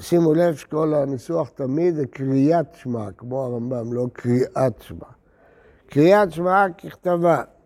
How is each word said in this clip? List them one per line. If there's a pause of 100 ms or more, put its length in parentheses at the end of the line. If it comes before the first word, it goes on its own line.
שימו
לב
שכל
הניסוח
תמיד
זה
קריאת
שמע,
כמו
הרמב״ם,
לא
קריאת
שמע. (800)
קריאת
שמע (120)
ככתבה, (240)